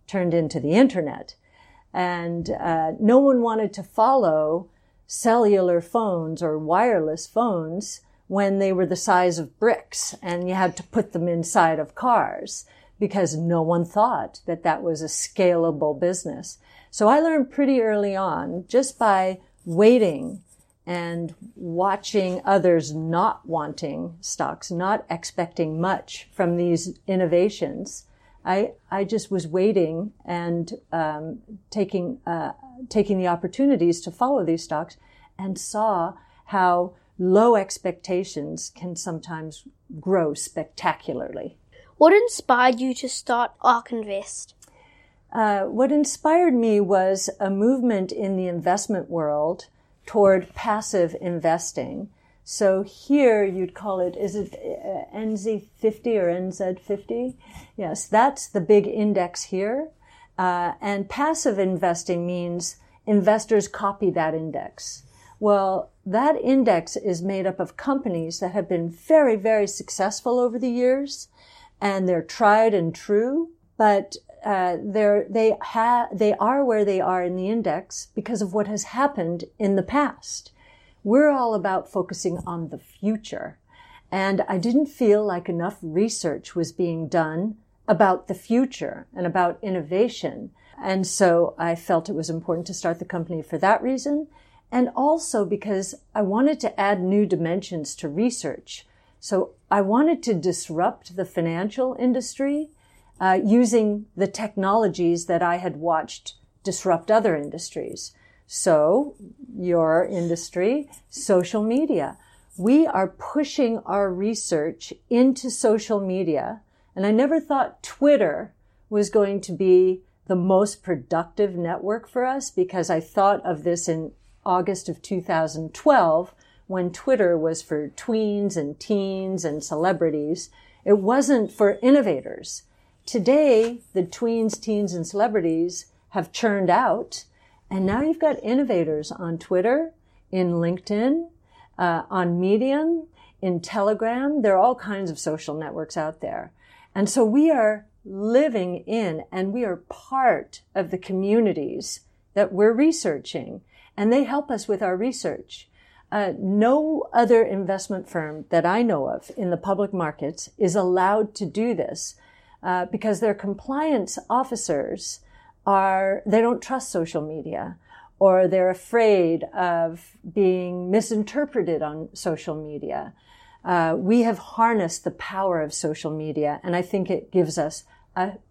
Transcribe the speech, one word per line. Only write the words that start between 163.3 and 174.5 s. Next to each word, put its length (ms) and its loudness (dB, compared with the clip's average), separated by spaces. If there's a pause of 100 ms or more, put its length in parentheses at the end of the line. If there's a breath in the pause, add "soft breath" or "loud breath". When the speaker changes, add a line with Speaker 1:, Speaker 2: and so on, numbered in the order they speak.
Speaker 1:
compliance 880 -4 (100)
officers 920 -4 (440 soft breath)
are, 600 2
they 140 4
don't 200 2
trust 300 -6
social 300 -4
media, 560 -8 (420 loud breath)
or 280 6
they're 220 2
afraid 760 2 (120)
of 600 -2 (160)
being 600 0
misinterpreted 920 0
on 320 -8
social 420 -6
media. 580 -10 (520 soft breath)
Uh, 320 2
we 240 4
have 160 0
harnessed 640 -2